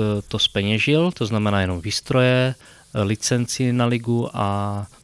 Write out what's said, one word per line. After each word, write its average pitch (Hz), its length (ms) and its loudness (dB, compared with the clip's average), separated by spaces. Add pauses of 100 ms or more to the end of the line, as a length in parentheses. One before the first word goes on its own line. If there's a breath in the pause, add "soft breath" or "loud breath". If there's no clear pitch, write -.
(280)
to 110 100 -2
zpeněžil, 123 720 2
to - 140 -4
znamená 104 340 0
jenom 92 200 -2
výstroje, 127 760 0
eh, - 480 -8
licenci 120 680 0
na 123 140 2
ligu 117 460 0
a 104 140 -2 (580 loud breath)